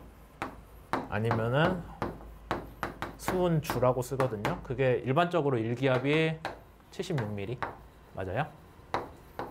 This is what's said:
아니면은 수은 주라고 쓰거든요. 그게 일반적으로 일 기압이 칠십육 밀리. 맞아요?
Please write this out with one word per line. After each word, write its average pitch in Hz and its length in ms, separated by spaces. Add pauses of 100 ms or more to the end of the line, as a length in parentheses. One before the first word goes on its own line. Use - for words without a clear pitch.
(1080)
아니면은 117 720 (1400)
수은 175 440
주라고 123 400
쓰거든요. 127 640
그게 127 400
일반적으로 143 540
일 113 180
기압이 139 600 (560)
칠십육 127 420
밀리. 104 240 (560)
맞아요? 95 340 (1040)